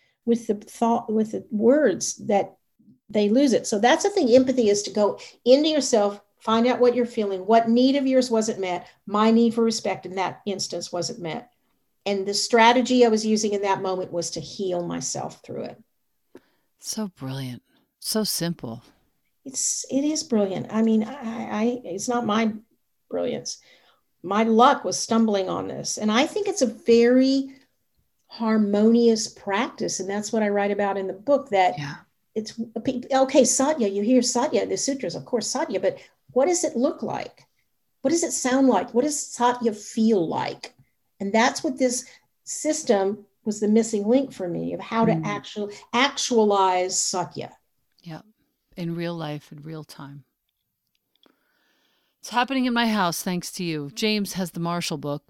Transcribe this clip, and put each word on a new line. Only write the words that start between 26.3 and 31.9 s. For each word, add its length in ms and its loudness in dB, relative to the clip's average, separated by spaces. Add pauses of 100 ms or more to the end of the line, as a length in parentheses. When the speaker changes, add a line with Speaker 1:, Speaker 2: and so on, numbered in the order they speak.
Speaker 1:
it's 160 -2
a 40 2
very 880 4 (720)
harmonious 1000 4
practice. 720 -6
And 100 -8
that's 240 -6
what 100 0
I 60 2
write 220 0
about 260 -2
in 100 -6
the 60 -6
book, 380 0
that 280 2
Speaker 2:
Yeah. 180 -10 (380)